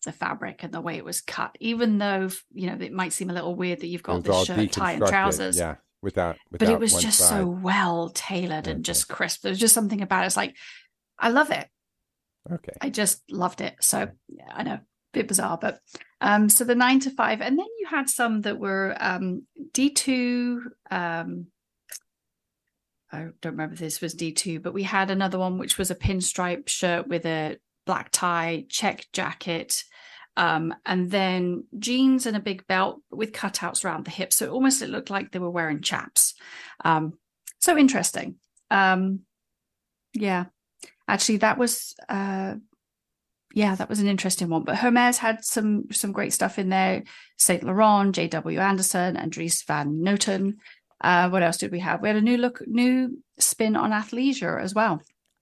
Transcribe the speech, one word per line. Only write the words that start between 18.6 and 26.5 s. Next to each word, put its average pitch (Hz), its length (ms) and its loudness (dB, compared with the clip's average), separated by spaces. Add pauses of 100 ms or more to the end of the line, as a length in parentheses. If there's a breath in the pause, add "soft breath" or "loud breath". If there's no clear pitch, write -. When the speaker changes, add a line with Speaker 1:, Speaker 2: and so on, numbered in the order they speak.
Speaker 1:
um, 185 480 -4 (280)
D 269 160 4
two, 247 840 -2 (180)
um, 175 580 -6 (1600)
I 156 160 -12 (140)
don't 165 120 -8
remember 156 200 -6
if 165 60 -16
this 160 220 -8
was 160 140 -6
D 165 160 -6
two, 160 280 -4
but - 140 -8
we 196 100 -4
had 190 280 0
another 190 260 0
one 185 220 0
which 180 180 -2
was 185 140 -2
a 175 40 -2
pinstripe 180 720 -2